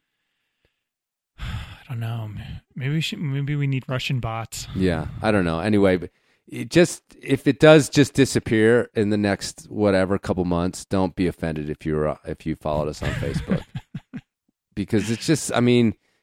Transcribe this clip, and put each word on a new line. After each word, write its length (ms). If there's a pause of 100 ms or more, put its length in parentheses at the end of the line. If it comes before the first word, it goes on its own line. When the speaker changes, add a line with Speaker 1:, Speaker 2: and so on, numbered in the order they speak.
(500)
Speaker 1:
<sighs> 880
I 60 (440)
don't 120
know. 240
M-, 180 (320)
maybe 200
we 60
should, 200
maybe 360
we 100
need 220
Russian 320
bots. 540
Speaker 2:
Yeah, 320 (160)
I 80
don't 140
know. 160
Anyway, 380
but 120 (400)
it 200
just, 320 (180)
if 260
it 140
does 300
just 240
disappear 800
in 160
the 80
next, 500
whatever, 500
couple 260
months, 400
don't 300
be 120
offended 420
if 160
you're, 240
uh, 160
if 220
you 100
followed 320
us 140
on 80
Facebook. 580
Speaker 1:
<laughs> 40 (1000)
Speaker 2:
Because 360
it's 160
just, 260
I 60
mean, 360 (280)